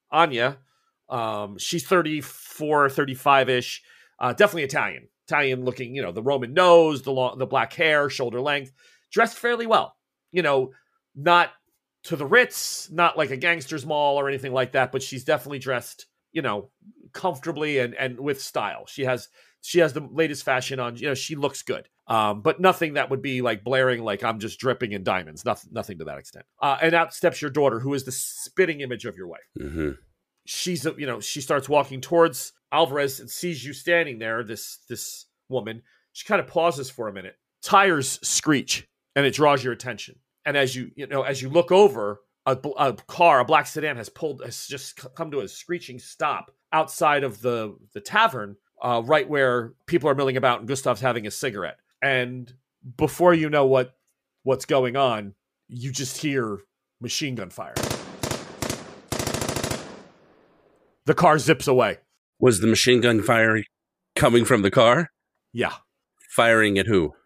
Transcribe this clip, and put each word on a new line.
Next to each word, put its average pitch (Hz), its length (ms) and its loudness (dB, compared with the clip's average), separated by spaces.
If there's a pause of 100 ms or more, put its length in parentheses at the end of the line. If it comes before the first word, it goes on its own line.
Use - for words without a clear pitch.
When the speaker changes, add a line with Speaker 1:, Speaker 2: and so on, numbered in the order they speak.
Speaker 1:
Anya. 139 480 2 (520)
Um, 107 500 -6
she's - 260 -6
thirty-four, 151 1040 0
thirty-five-ish, 131 920 2 (360)
uh, 123 140 -2
definitely 175 300 2
Italian. 131 460 -4 (180)
Italian 135 360 0
looking, 123 320 -6
you 139 60 -4
know, 90 100 -6
the 104 120 -6
Roman 127 300 -2
nose, 165 500 6
the 139 80 -4
lo-, 127 240 0
the 131 100 -6
black 127 280 0
hair, 151 360 2
shoulder 123 320 -4
length, 143 300 -4 (400)
dressed 226 260 0
fairly 233 300 -2
well. 208 280 0 (360)
You 175 100 0
know, 135 300 2 (440)
not 170 360 4 (540)
to 170 120 -6
the 139 80 -6
Ritz, - 680 0
not 160 260 0
like 151 120 0
a 135 80 -6
gangster's 156 480 -4
mall 147 340 0
or 139 80 -2
anything 139 240 -6
like 127 220 -2
that, 131 180 0
but 135 100 -4
she's 131 220 -10
definitely 143 360 -4
dressed, 120 480 -8 (260)
you 156 80 -6
know, 104 280 -4 (440)
comfortably 151 680 -4
and, 120 160 -2
and 123 240 -6
with 139 220 -4
style. 98 460 -6
She 139 180 -6
has, 127 240 -2 (320)
she - 180 0
has 151 140 4
the 151 180 -8
latest 147 320 -2
fashion 131 380 -2
on, 120 160 -6
you 120 100 -6
know, 139 60 -2
she 135 220 -8
looks 139 260 -4
good. - 260 -8 (200)
Um, 107 340 0
but 156 180 0
nothing 175 360 2
that 131 140 -2
would 135 120 -2
be, 131 200 -4
like, 113 220 -2
blaring, 127 400 2
like, 101 180 -4
"I'm 113 180 -2
just 104 200 -10
dripping 123 320 -2
in 98 120 -6
diamonds." 87 420 -4
Noth-, 110 260 -4
nothing 101 280 -10
to 78 60 -12
that 71 120 -10
extent. - 280 -20 (160)
Uh, 143 200 0
and 165 120 2
out 165 200 2
steps - 280 -2
your 147 100 -6
daughter, 135 280 2
who 131 140 -4
is 139 100 -4
the 131 80 -12
spitting - 680 -4
image 123 240 -8
of 98 100 -10
your 90 120 -16
wife. 82 120 -16 (180)
Speaker 2:
Mm-hmm. 76 340 -4 (540)
Speaker 1:
She's, 170 400 -6
uh, 156 120 -4
you 147 80 -8
know, 117 160 -6
she - 180 -8
starts 135 300 -2
walking 139 320 -4
towards 165 500 0 (220)
Alvarez 143 480 0
and 120 80 -18
sees 160 340 -8
you 139 80 -14
standing 156 480 -2
there, 113 240 -6
this, - 360 -14 (100)
this - 380 -14 (200)
woman. 113 360 -8 (280)
She - 160 -18
kind 196 140 0
of 131 60 -8
pauses 160 420 -2
for 113 180 -10
a 101 60 -10
minute. 95 240 -16 (240)
Tires 185 600 4
screech, - 640 0 (300)
and 139 100 4
it 143 80 2
draws 143 300 4
your 123 80 -4
attention. 117 440 -10 (300)
And 143 120 -2
as 127 180 2
you, 123 220 -10
you 139 100 -10
know, 139 140 -2
as 131 200 -4
you 131 60 -8
look 170 240 2
over, 180 480 4 (260)
a 135 120 2
bl-, 135 200 -6
a 139 140 2
car, 151 480 4
a 120 60 4
black 147 200 6
sedan, 151 300 -6
has 113 140 -12
pulled, 139 340 -8
has - 240 -12
just - 320 -14
c-, 139 160 -16
come 160 160 -8
to 139 80 -4
a 101 80 -4
screeching 131 520 -10
stop 143 520 -6 (220)
outside 151 500 2
of 107 180 -6
the, 113 360 -4 (160)
the 107 80 -14
tavern, 120 560 0 (240)
uh, 120 240 0
right 151 240 2
where 123 420 2 (140)
people 156 240 2
are 139 60 4
milling 135 200 0
about 123 240 2
and 110 80 -12
Gustav's 131 320 -2
having 120 260 -2
a 104 60 -8
cigarette. 98 460 -6 (240)
And 127 520 -2 (440)
before 175 360 2
you 156 160 0
know 147 160 4
what, 131 300 2 (480)
what's 131 220 -2
going 131 320 0
on, 110 380 0 (340)
you 123 240 -10
just 135 240 -8
hear 120 420 -4 (400)
machine 123 360 -6
gun 95 140 -10
fire. 65 260 -14 (3250)
The 156 80 4
car 156 260 6
zips 139 300 2
away. 117 300 4 (400)
Speaker 2:
Was 117 200 6
the 107 80 2
machine 120 320 4
gun 113 220 4
fire 110 420 2 (540)
coming 120 260 6
from 110 180 4
the 98 100 4
car? 131 400 6 (420)
Speaker 1:
Yeah. 113 220 -2 (560)
Speaker 2:
Firing 110 460 6
at 95 100 2
who? 90 260 2 (120)